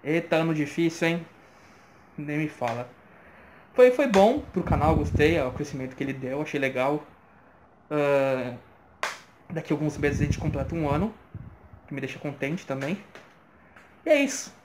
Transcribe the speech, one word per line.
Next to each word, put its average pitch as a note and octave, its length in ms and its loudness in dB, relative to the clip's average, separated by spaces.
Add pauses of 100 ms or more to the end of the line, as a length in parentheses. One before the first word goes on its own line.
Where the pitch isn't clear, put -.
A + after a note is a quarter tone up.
Eita, E3 360 0
ano D#3+ 180 2
difícil, D#3+ 540 0
hein? E3+ 180 -2 (880)
Nem D3 220 -4
me D#3 100 -2
fala. A#2+ 400 -6 (880)
Foi, B3+ 160 8
foi C#4 160 2
bom A3 320 6
pro - 240 -6
canal, D#3 320 4
gostei, D#3 420 2
é, D3 80 0
o B2+ 60 -4
crescimento C3 460 -8
que - 80 -6
ele C3+ 80 -4
deu, C3+ 280 -6
achei D3+ 180 -4
legal. C3+ 440 0 (880)
Ah, C3+ 640 2 (960)
daqui D#3+ 220 -4
a D3+ 40 0
alguns D3 220 -2
meses C#3+ 220 0
a - 40 4
gente C#3+ 140 0
completa C#3 340 -4
um D#3+ 160 -2
ano, E3+ 240 0 (760)
que D3 60 -10
me C3+ 60 -8
deixa C3 200 -8
contente D3 440 -6
também. C#3 380 -6 (1040)
E - 20 -4
é D4 140 6
isso. - 320 -4 (100)